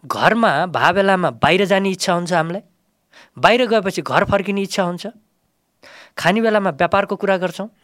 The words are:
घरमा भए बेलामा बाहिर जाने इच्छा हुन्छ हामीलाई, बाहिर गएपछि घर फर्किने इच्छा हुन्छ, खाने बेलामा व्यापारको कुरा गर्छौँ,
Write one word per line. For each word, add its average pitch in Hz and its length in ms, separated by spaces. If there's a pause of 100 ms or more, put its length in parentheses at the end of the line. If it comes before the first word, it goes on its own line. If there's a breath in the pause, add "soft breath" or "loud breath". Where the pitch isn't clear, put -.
घरमा 175 600
भए 147 260
बेलामा 190 380
बाहिर 156 340
जाने 196 260
इच्छा 185 240
हुन्छ 175 180
हामीलाई, 170 300 (760 loud breath)
बाहिर 226 280
गएपछि 196 360
घर 135 220
फर्किने 196 380
इच्छा 190 200
हुन्छ, 175 240 (1120 loud breath)
खाने 196 220
बेलामा 214 300
व्यापारको 190 460
कुरा 190 200
गर्छौँ, 185 320 (160)